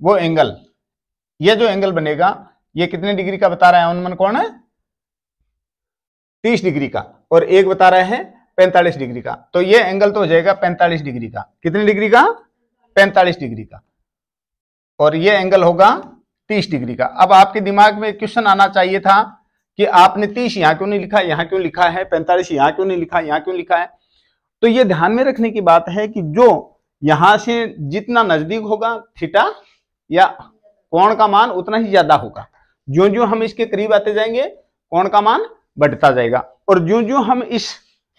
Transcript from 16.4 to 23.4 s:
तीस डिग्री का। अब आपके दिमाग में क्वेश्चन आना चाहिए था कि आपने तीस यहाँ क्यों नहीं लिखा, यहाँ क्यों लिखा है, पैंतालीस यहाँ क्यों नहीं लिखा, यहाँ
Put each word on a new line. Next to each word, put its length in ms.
तीस 200
डिग्री 240
का। 100
अब 300
आपके 280
दिमाग 360
में 160
क्वेश्चन 320
आना 220
चाहिए 320
था 220
कि 60
आपने 440
तीस 280
यहाँ 200
क्यों 120
नहीं 120
लिखा, 200
यहाँ 260
क्यों 140
लिखा 280
है, 160
पैंतालीस 480
यहाँ 200
क्यों 140
नहीं 120
लिखा, 220
यहाँ 200